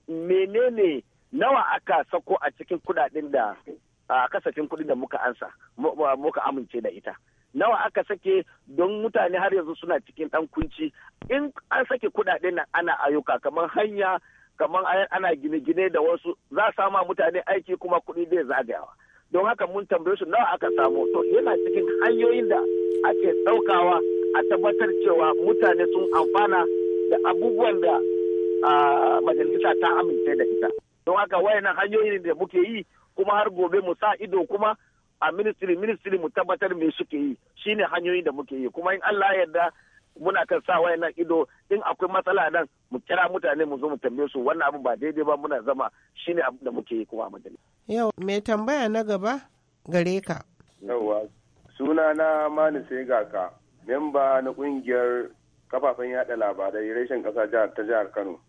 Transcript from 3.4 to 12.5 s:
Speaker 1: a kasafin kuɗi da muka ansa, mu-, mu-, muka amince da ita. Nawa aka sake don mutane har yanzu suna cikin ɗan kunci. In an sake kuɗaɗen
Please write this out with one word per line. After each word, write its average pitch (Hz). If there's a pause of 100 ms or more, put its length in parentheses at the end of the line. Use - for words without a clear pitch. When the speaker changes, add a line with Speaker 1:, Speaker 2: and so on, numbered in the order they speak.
Speaker 1:
a 127
kasafin 151
kuɗi 156
da 139
muka 131
ansa, 120 (300)
mu-, 135
mu-, 139
muka 143
amince 131
da 107
ita. 98 (400)
Nawa 196 (100)
aka 202
sake 190 (220)
don 190
mutane 196
har 190
yanzu 165
suna 170
cikin -
ɗan 156
kunci. 311 (360)
In 277 (180)
an 254
sake 226
kuɗaɗen 180